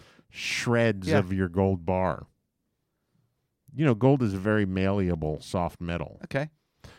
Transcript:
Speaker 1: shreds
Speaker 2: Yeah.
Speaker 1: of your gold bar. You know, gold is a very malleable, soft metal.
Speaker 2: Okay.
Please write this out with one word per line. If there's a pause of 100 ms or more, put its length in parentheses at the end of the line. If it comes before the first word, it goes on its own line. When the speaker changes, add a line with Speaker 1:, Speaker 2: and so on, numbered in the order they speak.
(320)
Speaker 1:
shreds
Speaker 2:
Yeah.
Speaker 1:
of
your
gold
bar. (1500)
You
know,
gold
is
a
very
malleable,
soft
metal.
Speaker 2:
Okay. (500)